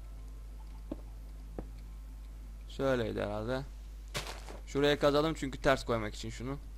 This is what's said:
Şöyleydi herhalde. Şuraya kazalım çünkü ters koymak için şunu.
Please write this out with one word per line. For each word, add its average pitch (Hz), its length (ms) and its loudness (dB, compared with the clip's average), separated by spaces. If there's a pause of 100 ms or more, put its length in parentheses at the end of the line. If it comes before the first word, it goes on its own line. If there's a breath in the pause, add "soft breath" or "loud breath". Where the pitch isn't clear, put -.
(2750)
Şöyleydi 117 540 2
herhalde. 110 400 0 (1040)
Şuraya 143 320 6
kazalım 147 360 8
çünkü 131 260 -4
ters 135 240 6
koymak 110 300 2
için 113 160 -6
şunu. 131 280 -4 (200)